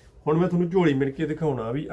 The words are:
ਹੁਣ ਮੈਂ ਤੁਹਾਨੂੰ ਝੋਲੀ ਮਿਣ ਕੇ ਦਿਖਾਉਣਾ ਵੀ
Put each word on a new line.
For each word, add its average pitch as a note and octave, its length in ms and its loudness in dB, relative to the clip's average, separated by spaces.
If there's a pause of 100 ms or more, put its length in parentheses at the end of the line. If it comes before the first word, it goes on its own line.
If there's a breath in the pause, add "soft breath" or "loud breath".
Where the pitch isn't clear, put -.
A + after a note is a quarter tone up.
(260 soft breath)
ਹੁਣ D#3 120 2
ਮੈਂ F3+ 100 2
ਤੁਹਾਨੂੰ F3 220 0
ਝੋਲੀ E3+ 240 4
ਮਿਣ C3+ 160 0
ਕੇ D#3 160 -6
ਦਿਖਾਉਣਾ C#3 440 -2
ਵੀ D3 220 -6